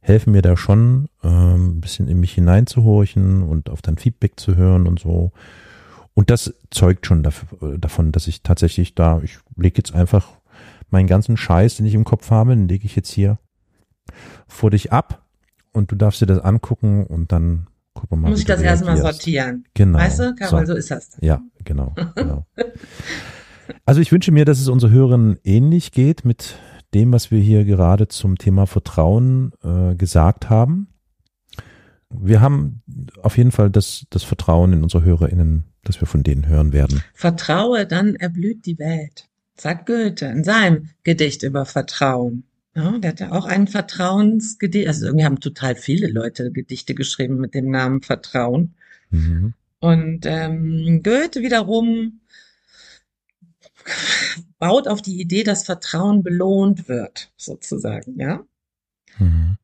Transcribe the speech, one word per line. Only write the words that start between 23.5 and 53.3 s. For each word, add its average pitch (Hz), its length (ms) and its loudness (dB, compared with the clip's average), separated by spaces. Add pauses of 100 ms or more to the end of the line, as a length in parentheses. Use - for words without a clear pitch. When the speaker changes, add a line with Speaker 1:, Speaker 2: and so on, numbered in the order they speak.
Speaker 1:
Also 139 140 4
ich 165 120 2
wünsche 180 200 2
mir, 147 120 6
dass 143 160 2
es 135 80 -2
unseren 123 220 4
Hörern 123 540 4
ähnlich 139 480 2
geht 139 320 0
mit - 320 -2 (380)
dem, 117 180 4
was 120 180 0
wir 110 100 2
hier 104 240 4
gerade 98 440 4
zum 95 280 -2
Thema 98 300 2
Vertrauen, 120 840 0 (100)
äh, 90 320 0
gesagt 87 560 2
haben. 143 380 2 (1200)
Wir 104 320 2
haben 139 400 0 (400)
auf 110 160 0
jeden 123 140 4
Fall 104 180 2
das, - 400 -2
das - 140 -4
Vertrauen 87 500 2
in 78 80 2
unsere 82 220 0
HörerInnen, 82 600 2 (200)
dass - 160 -6
wir 85 60 -2
von 71 160 -2
denen 73 260 0
hören 76 240 2
werden. 69 300 0 (120)
Speaker 2:
Vertraue, 185 720 -2
dann 185 300 0
erblüht 180 500 -8
die 170 120 -8
Welt, 156 500 -10 (280)
sagt 170 300 -10
Goethe 226 400 -4
in 139 180 -4
seinem 180 460 0 (120)
Gedicht 151 400 -2
über 135 220 -4
Vertrauen. 127 800 -4 (300)
Ja, 180 240 -4
der 180 140 -4
hat 160 80 -12
ja 185 120 -10
auch 175 140 -4
ein 196 220 0
Vertrauensgedicht, 202 1200 -2
also 147 180 -4
irgendwie 156 180 2
haben 135 160 -2
total 131 360 -6
viele 165 320 -4
Leute 117 440 -6
Gedichte 127 420 -10
geschrieben 135 440 -6
mit 127 160 -8
dem 127 160 -4
Namen 131 320 -2
Vertrauen. 127 720 -4 (360)
Speaker 1:
Mhm. 82 440 -2 (260)
Speaker 2:
Und, 160 460 -2
ähm, 160 760 -4
Goethe 269 400 -2
wiederum 226 800 -4 (2500)